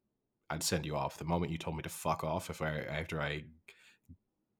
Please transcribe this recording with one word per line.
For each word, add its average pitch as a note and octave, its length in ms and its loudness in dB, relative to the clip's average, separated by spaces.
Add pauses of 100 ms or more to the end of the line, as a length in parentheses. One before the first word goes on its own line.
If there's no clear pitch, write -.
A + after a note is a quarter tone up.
(500)
I'd D#2+ 140 -2
send D#2 220 2
you D2 100 0
off. C#2 220 0
The D#2 80 -6
moment E2+ 260 4
you E2 60 0
told D#2+ 180 -2
me D2+ 80 -4
to E2 60 -4
fuck - 340 0
off, E2 260 0
if - 120 -4
I, D#2 180 2
after D#2 400 -2
I D2+ 240 0 (1160)